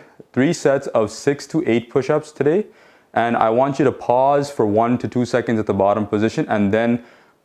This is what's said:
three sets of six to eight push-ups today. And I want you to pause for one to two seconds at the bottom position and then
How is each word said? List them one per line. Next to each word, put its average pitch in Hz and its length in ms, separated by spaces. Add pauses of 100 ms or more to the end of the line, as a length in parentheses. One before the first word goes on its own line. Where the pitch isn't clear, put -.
(320)
three 151 200
sets 139 360
of 110 220
six - 380
to 160 180
eight 113 220
push-ups 151 440
today. 165 340 (460)
And 117 240
I 110 140
want 135 280
you 156 80
to 120 60
pause 139 580
for - 140
one 113 340
to 123 100
two 123 160
seconds 120 340
at 107 80
the 104 80
bottom 101 320
position 110 420
and 101 240
then 120 320 (400)